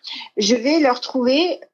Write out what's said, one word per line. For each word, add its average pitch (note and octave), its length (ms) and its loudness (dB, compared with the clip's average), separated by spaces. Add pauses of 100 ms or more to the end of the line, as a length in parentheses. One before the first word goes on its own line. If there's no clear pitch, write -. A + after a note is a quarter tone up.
(380)
je G#3 180 2
vais C#4 240 0
leur B3 220 2
trouver, C4+ 580 0 (140)